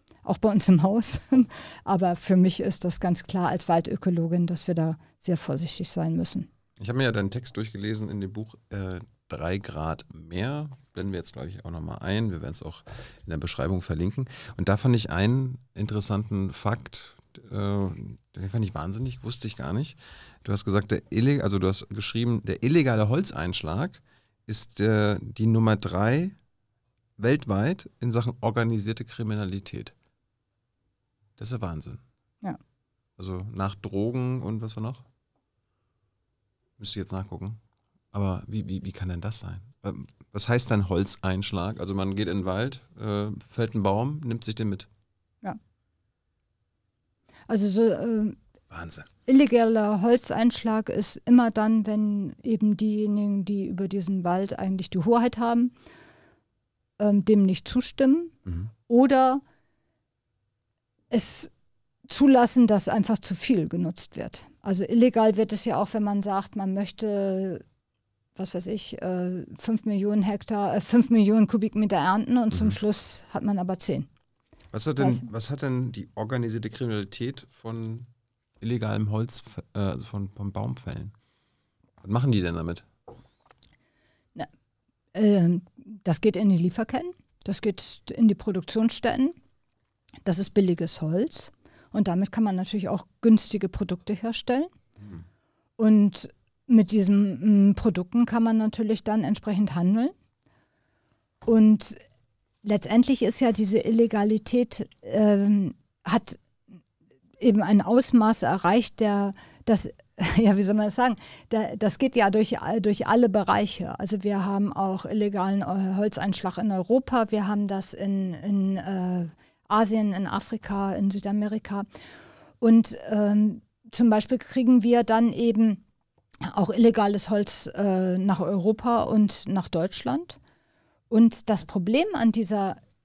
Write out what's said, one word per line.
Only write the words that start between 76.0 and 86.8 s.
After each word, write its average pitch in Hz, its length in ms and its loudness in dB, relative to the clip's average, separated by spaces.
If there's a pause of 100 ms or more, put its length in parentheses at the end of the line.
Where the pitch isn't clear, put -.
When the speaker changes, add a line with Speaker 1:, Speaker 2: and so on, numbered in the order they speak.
Speaker 2:
organisierte 113 560 -6
Kriminalität 113 800 -6
von 113 560 -12 (540)
illegalem 107 500 -2
Holz, 110 320 -4 (320)
äh, 107 60 -6
also 95 260 -4
von, 98 240 -8
von 101 220 -10
Baumfällen? 110 600 -8 (920)
Was 95 100 -8
machen 123 200 2
die 104 100 4
denn 85 140 -2
damit? 85 280 -6 (1500)
Speaker 1:
Na, - 100 -10 (680)
ähm, 180 480 4 (400)
das 170 180 0
geht 214 140 4
in 202 140 2
die 190 80 4
Lieferketten, 226 540 -2 (320)